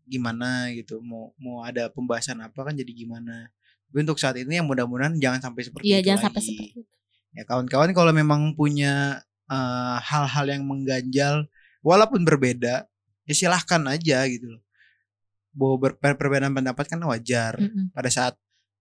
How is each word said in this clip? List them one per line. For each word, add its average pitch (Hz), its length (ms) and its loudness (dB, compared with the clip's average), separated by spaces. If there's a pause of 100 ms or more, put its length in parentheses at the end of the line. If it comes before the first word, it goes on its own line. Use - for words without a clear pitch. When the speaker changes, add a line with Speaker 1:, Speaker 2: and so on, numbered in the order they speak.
Speaker 1:
gimana 123 680 -4
gitu. 113 280 -12
Mau, 113 360 -14
mau 123 240 -12
ada 117 300 -6
pembahasan 123 500 -6
apa 113 220 -18
kan 147 100 -6
jadi 131 160 -8
gimana. 117 600 -14 (340)
Tapi - 160 -6
untuk 151 160 0
saat 131 200 -2
ini 131 200 -4
yang 175 80 0
mudah-mudahan 131 540 -2
jangan 127 240 0
sampai 123 200 -8
seperti - 220 -12
Speaker 2:
Iya, 196 140 4
Speaker 1:
itu 185 80 2
Speaker 2:
jangan 202 160 4
sampai 208 160 0
Speaker 1:
lagi. 214 100 -4
Speaker 2:
seperti 208 240 -8
itu. 233 80 -18 (500)
Speaker 1:
Ya 110 140 -14
kawan-kawan 127 480 2
kalau 170 180 6
memang 151 440 4
punya, 143 680 0 (260)
eh, 123 560 -2
hal-hal 143 460 0
yang 139 160 -4
mengganjal 139 800 0 (360)
walaupun 202 420 6
berbeda, 127 680 2 (340)
ya 147 120 -4
silahkan 170 520 2
aja 139 380 2
gitu 123 240 -4
loh. 113 160 -20 (840)
Bahwa 135 280 2
ber-, 131 200 0
per-, 143 180 2
perbedaan 139 360 0
pendapat 131 360 -4
kan 165 140 -6
wajar. 117 540 -2
Speaker 2:
Mm-mm. 202 360 -2
Speaker 1:
Pada 131 160 -2
saat 123 260 0 (460)